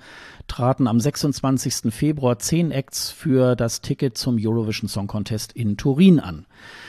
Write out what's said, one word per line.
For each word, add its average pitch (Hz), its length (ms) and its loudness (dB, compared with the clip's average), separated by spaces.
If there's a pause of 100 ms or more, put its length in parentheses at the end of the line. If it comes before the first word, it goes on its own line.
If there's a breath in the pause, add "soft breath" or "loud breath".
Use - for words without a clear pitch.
(480 loud breath)
traten 127 400 0
am 113 120 2
sechsundzwanzigsten 135 920 0
Februar 135 480 0
zehn 165 320 0
Acts - 400 -6
für 127 440 2
das 113 260 -2
Ticket 139 360 -4
zum 123 240 0
Eurovision 110 480 -2
Song 101 180 -6
Contest 104 460 -6
in 104 240 -2
Turin 156 420 6
an. 80 260 -10 (440 loud breath)